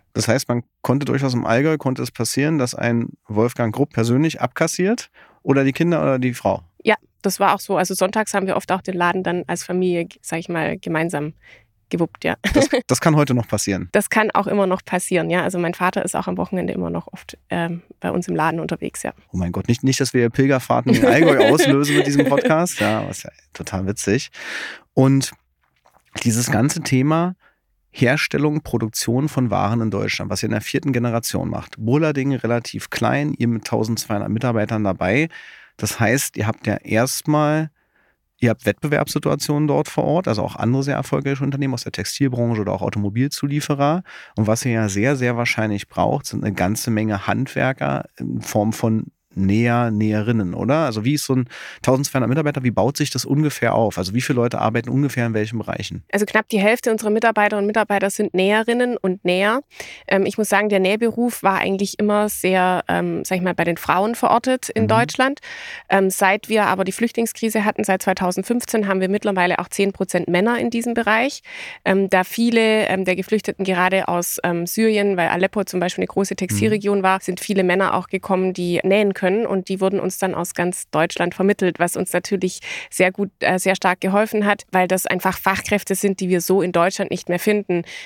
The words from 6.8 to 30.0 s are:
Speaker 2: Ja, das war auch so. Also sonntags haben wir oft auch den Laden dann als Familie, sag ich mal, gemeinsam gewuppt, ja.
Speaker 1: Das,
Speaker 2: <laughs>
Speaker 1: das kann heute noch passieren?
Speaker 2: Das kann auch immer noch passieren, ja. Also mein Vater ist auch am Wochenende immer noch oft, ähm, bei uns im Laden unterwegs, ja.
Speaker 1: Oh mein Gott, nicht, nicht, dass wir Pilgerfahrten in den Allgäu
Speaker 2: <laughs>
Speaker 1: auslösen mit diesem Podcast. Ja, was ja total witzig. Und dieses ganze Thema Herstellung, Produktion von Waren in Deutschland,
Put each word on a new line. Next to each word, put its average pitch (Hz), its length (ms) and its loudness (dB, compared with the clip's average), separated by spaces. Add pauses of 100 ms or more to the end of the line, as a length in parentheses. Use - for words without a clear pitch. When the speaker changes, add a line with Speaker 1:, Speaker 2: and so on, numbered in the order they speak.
Speaker 2:
Ja, 214 120 4 (260)
das 196 180 -4
war 196 160 4
auch 190 60 -10
so. 190 160 -2
Also 185 160 0
sonntags 202 400 -2
haben 196 120 0
wir 190 120 -2
oft - 140 -4
auch 185 100 0
den 185 140 -6
Laden 175 280 0
dann 175 240 -2
als 175 160 -4
Familie, 180 440 -2 (140)
sag 170 180 -6
ich 170 100 -12
mal, 165 280 -2
gemeinsam 160 560 -4 (560)
gewuppt, - 360 -4
ja. - 100 0 (180)
Speaker 1:
Das, 277 140 6 (100)
Speaker 2:
<laughs> 254 100 -4
Speaker 1:
das - 140 0
kann 160 140 4
heute 143 180 4
noch 120 140 0
passieren? 95 460 -2
Speaker 2:
Das 208 160 2
kann 214 220 2
auch 196 160 0
immer 202 200 2
noch 185 160 -2
passieren, 175 460 -2
ja. 170 140 0
Also 185 160 -2
mein 175 140 -2
Vater 185 300 -2
ist - 120 -6
auch 180 120 -2
am 180 100 -4
Wochenende 180 360 -4
immer 175 160 -4
noch 170 240 -6
oft, - 240 -20 (120)
ähm, 170 340 -4 (160)
bei 175 120 -4
uns 180 160 -4
im 175 80 -2
Laden 160 240 0
unterwegs, - 440 -8
ja. - 100 -6 (180)
Speaker 1:
Oh 90 60 -6
mein 87 160 -2
Gott, 98 160 -4
nicht, 117 140 2
nicht, 135 180 2
dass 127 120 -2
wir 120 160 4
Pilgerfahrten 131 640 2
in - 80 4
den 247 80 6
Allgäu - 280 6
Speaker 2:
<laughs> - 140 6
Speaker 1:
auslösen 147 440 4
mit 143 120 4
diesem 143 180 4
Podcast. 156 560 2
Ja, 107 260 0
was - 160 -10
ja - 60 -14 (240)
total 95 340 -6
witzig. 107 420 0 (640)
Und 135 380 4 (920)
dieses 117 280 2
ganze 143 300 2
Thema 156 540 2 (560)
Herstellung, 147 720 0
Produktion 117 680 -2
von 123 220 0
Waren 101 280 2
in 110 120 0
Deutschland, 101 400 -4